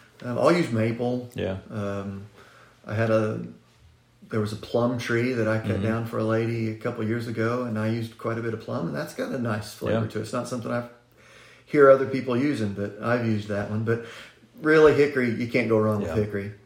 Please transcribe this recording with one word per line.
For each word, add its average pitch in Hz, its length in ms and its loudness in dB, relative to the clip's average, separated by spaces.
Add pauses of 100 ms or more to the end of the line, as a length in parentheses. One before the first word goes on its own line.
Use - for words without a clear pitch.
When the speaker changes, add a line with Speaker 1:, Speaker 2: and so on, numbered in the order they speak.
(260)
Speaker 1:
Um, 123 140 -4
I'll 139 120 4
use 165 200 0
maple. 120 640 -2
Speaker 2:
Yeah. 95 220 -4 (140)
Speaker 1:
Um, 101 520 -8 (640)
I - 80 -8
had 113 160 0
a, 110 300 2 (920)
there 110 120 -2
was 107 120 -4
a 110 40 -10
plum 123 400 -2
tree 120 360 0
that 113 140 0
I 110 120 0
cut 107 80 -6 (100)
Speaker 2:
Mm-hmm. 98 60 -2
Speaker 1:
down 113 220 -2
for 113 140 -6
a 110 40 0
lady 113 460 0
a 107 60 -6
couple 113 300 -6
years 117 220 -2
ago, 117 360 -2
and 110 160 -4
I 110 80 0
used 113 300 -4
quite 113 200 -6
a 117 40 -6
bit 113 120 -4
of 107 80 -8
plum, 135 260 -6
and 143 80 -6
that's 147 180 -6
got - 180 -6
a 135 100 -6
nice 107 320 -4
flavor 113 280 -2
Speaker 2:
Yeah. 113 100 -4
Speaker 1:
to 110 80 -6
it. - 40 -6
It's - 100 -10
not 123 160 -4
something 123 220 -6
I 120 120 -4 (840)
hear 143 240 8
other 135 160 8
people 123 300 -2
using, 117 380 0
but 101 280 -6
I've 120 240 0
used 107 240 0
that 101 200 -4
one. 107 140 -2
But 117 220 -2 (560)
really, 156 320 8
hickory, 135 380 4
you 113 160 -2
can't 113 220 0
go 110 100 6
wrong 107 220 2
with 87 80 -4
Speaker 2:
Yeah. 80 60 -4
Speaker 1:
hickory. 104 360 -2 (140)